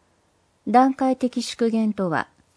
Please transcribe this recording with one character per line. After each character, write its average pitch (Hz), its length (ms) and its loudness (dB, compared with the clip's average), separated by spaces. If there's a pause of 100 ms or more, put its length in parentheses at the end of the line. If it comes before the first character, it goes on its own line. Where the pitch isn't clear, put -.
(680)
段 254 260 4
階 262 240 -2
的 247 240 -4
縮 233 300 -4
減 220 220 -2
と 190 180 -4
は、 143 160 -2 (300)